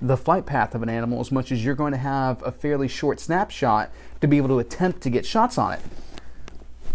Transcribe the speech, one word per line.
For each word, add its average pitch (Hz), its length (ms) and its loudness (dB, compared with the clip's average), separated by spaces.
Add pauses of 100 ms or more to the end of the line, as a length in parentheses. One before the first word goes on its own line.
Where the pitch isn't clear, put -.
the 127 140 2
flight 180 300 2
path 127 280 0
of 117 100 -2
an 117 60 -2
animal 117 300 0
as 123 120 -4
much 131 200 0
as 117 140 0
you're 135 100 2
going 147 160 0
to 135 60 -2
have 135 460 0
a 123 80 -4
fairly 139 360 0
short 143 320 -2
snapshot 143 720 2 (300)
to - 60 4
be 143 100 6
able 139 120 4
to 131 100 4
attempt 180 420 0
to 135 80 -2
get 117 160 2
shots 226 320 2
on 98 160 2
it. - 80 -6 (1120)